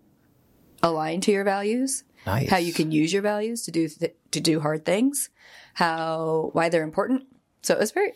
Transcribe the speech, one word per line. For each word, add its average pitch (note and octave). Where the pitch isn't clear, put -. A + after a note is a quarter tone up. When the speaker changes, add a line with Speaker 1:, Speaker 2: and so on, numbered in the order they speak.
Speaker 1:
align E3
to G#3
your G3
values. G#3+
Speaker 2:
Nice. A#2+
Speaker 1:
How F#3+
you E3+
can D#3+
use D#3
your G3
values G#3
to F3
do E3
th-, D#3+
to D3+
do D#3+
hard D#3
things. A#3+
How, D#3+
why E3
they're E3
important. A3
So -
it -
was G#3+
very, G4